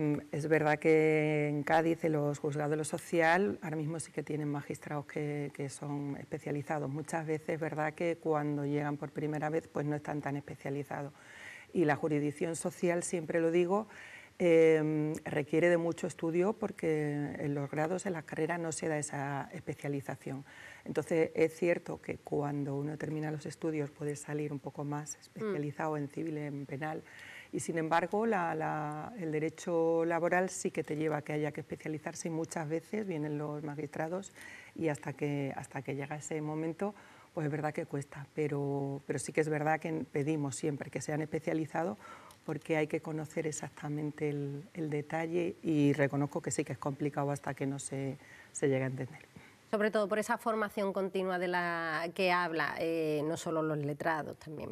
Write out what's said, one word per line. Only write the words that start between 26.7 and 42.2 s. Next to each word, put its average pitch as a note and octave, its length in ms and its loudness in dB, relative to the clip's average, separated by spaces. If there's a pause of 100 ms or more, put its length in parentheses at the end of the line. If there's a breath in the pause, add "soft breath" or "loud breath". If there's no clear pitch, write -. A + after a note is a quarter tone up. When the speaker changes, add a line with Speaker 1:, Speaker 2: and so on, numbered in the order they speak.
Speaker 1:
y - 80 -2
sin E3 160 -2
embargo, E3+ 480 2
la, F3+ 300 2
la, D3+ 600 -4
el E3 140 -4
derecho E3 760 2
laboral F3 440 4
sí - 200 -2
que D#3+ 140 -2
te D3+ 140 -4
lleva D#3 200 2
a D3 40 -2
que - 120 -6
haya D3+ 200 0
que D#3+ 80 -8
especializarse D#3 680 -6
y E3 40 -4
muchas D#3+ 360 -4
veces E3 400 -4
vienen D3+ 300 -2
los D3 260 -4
magistrados D#3 720 -6 (420 loud breath)
y - 140 0
hasta D3 240 -4
que, C#3+ 420 -2
hasta - 260 -8
que C3+ 140 -4
llega C#3 220 -6
ese D3+ 240 -6
momento, D#3+ 520 -4 (400 loud breath)
pues D#3+ 120 -2
es C#3+ 60 0
verdad D3+ 220 -2
que E3 120 -4
cuesta, C#3+ 500 -8
pero, C#3 720 0
pero D3 100 0
sí C#3 140 -6
que D3 100 2
es D3+ 80 4
verdad D#3 300 4
que E3 120 -4 (200)
pedimos C#3+ 460 0
siempre C#3+ 340 -2
que D3+ 80 -4
sean D3+ 220 -2
especializados D#3+ 760 -2 (480 loud breath)